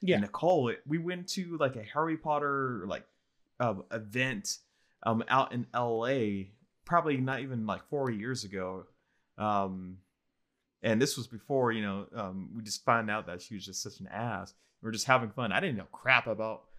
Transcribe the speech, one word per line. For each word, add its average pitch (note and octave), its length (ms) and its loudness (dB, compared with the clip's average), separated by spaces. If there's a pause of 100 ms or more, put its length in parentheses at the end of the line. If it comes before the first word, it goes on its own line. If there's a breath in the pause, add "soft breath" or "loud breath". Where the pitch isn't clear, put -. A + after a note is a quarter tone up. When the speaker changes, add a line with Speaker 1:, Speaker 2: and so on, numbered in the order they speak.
Speaker 1:
Yeah. F3+ 160 4
Speaker 2:
And G2+ 60 4
Nicole, D#3 460 4
it, - 160 -4
we D#3 140 0
went F3 300 -6
to, E3+ 280 -4
like, C3+ 180 2
a A2+ 80 -8
Harry D#3 340 0
Potter, C#3 680 0
like, E2+ 180 -4 (540)
um, A2 320 0
event, B2 680 -2 (460)
um, A2+ 240 2
out C3 260 4
in A#2+ 200 -4
L A#2 340 2
A, G#2 440 0 (340)
probably D#3+ 320 2
not C3 240 0
even, B2 240 -4
like, F#2+ 240 -2
four C#3 220 -2
years A#2 320 -4
ago. F#2 420 -6 (540)
Um, F#2+ 580 0 (840)
and A2 180 4
this - 160 2
was A#2+ 80 -8
before, B2 460 0
you A2+ 100 -2
know, G2+ 320 -2
um, F#2+ 420 -6
we A2+ 60 -8
just - 240 -8
found A2+ 240 4
out G#2+ 160 -2
that F2+ 160 -8
she - 140 -12
was F#2+ 100 -10
just G2 160 -8
such - 180 -12
an - 100 -12
ass. G#2 440 -4 (300)
We - 40 -18
were A2+ 40 -4
just A2 160 -2
having A#2+ 240 6
fun. A#2 200 -2
I F#2+ 80 2
didn't E3 180 0
know F#2 140 -8
crap B2+ 360 4
about, A2 380 -4 (140)